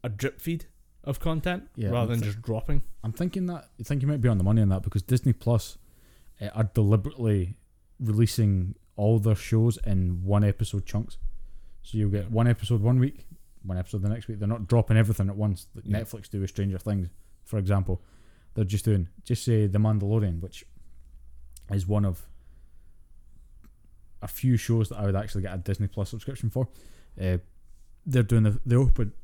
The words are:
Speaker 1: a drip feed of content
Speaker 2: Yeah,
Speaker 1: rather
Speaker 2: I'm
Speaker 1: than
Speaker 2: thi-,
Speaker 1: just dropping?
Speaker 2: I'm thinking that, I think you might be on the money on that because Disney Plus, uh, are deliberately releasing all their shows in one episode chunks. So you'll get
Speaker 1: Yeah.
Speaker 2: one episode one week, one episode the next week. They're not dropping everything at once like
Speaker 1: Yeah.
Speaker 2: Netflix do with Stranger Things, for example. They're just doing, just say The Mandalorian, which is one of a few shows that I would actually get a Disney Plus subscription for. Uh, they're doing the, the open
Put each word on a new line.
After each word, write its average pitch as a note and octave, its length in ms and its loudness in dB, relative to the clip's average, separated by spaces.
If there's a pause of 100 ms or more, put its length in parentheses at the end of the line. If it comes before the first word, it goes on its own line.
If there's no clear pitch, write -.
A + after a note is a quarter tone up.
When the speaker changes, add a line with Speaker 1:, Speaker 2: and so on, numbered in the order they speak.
Speaker 1:
a A#2+ 60 -6
drip A2+ 320 -6
feed E3 260 -6 (380)
of C3+ 160 -4
content E3 560 -2
Speaker 2:
Yeah, A2 140 -4
Speaker 1:
rather A#2+ 220 0
Speaker 2:
I'm A#2 60 0
Speaker 1:
than - 20 0
Speaker 2:
thi-, G#2+ 60 -2
Speaker 1:
just G#2 160 -6
dropping? A#2 400 2 (220)
Speaker 2:
I'm A2+ 80 -4
thinking F3+ 340 -4
that, F3 220 -10 (100)
I A#2 60 -12
think C#3+ 180 -2
you C#3 60 0
might D3 120 0
be A#2+ 80 4
on A2 100 4
the F2+ 60 2
money A2 180 6
on G2+ 80 4
that F#2 120 2
because - 200 -2
Disney B2 300 2
Plus, - 460 0 (640)
uh, G2+ 140 -8
are A2+ 100 2 (100)
deliberately G#2 800 2 (440)
releasing G#2 760 2 (220)
all A2 220 4
their G#2+ 180 2
shows A2+ 500 2
in F#2 380 0
one G2+ 200 2
episode G2+ 420 -2
chunks. - 300 -6 (680)
So - 160 -8
you'll G#2 120 2
get G2+ 140 0
Speaker 1:
Yeah. G2 60 -10
Speaker 2:
one A#2 180 2
episode A2+ 340 2
one B2 160 4
week, C3 280 0 (360)
one F#2 160 -6
episode G2+ 240 -6
the G#2 80 0
next A2 180 -6
week. A2 100 -10
They're G2+ 100 -4
not A2 200 -4
dropping A2 300 4
everything G#2 300 2
at G2 80 -6
once G#2 380 -2
like A2 120 -14
Speaker 1:
Yeah. G#2 140 0
Speaker 2:
Netflix G#2+ 280 -12
do G2+ 120 -6
with F#2+ 100 -4
Stranger G2 280 -2
Things, G2 300 -2 (360)
for - 140 -4
example. F#2+ 440 0 (520)
They're A2+ 100 0
just G2 200 -2
doing, G2 240 2 (160)
just - 200 -4
say A2 220 4
The G2 120 2
Mandalorian, G#2 600 2
which - 240 -14 (1040)
is G2 160 -2
one G#2 180 2
of F#2 240 -4 (1900)
a G#2+ 80 -10
few B2+ 280 2
shows A2+ 340 0
that - 80 -10
I G#2 80 -2
would G2 100 0
actually G2+ 260 -4
get F#2 120 -6
a F#2 40 -6
Disney G2 300 -4
Plus G2+ 220 -6
subscription A#2 400 -6
for. B2+ 180 -2 (520)
Uh, F#2 180 0 (680)
they're C3 160 2
doing G#2+ 220 4
the, G#2 200 2
the A#2+ 120 2
open B2 360 4 (120)